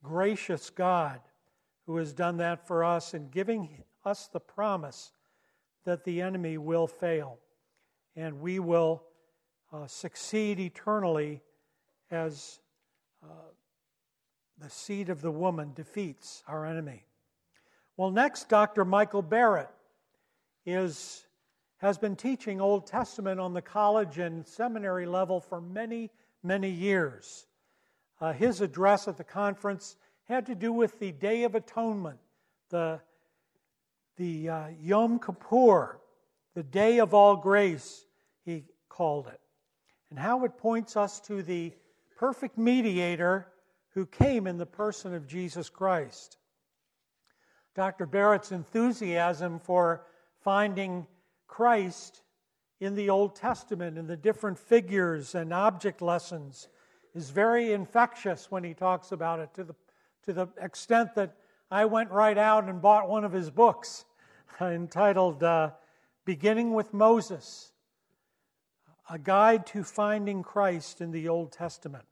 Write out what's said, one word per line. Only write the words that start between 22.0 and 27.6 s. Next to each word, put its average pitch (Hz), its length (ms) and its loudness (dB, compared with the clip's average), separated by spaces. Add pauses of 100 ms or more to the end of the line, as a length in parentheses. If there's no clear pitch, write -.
teaching 220 460 -4
Old 202 260 2
Testament 196 520 -6
on 185 140 -6
the 175 80 -6
college 208 560 0
and 165 300 -8
seminary 202 580 -6
level 180 360 -2
for 175 180 -12
many, 220 500 -10 (320)
many 190 280 -2
years. 175 760 -4 (760)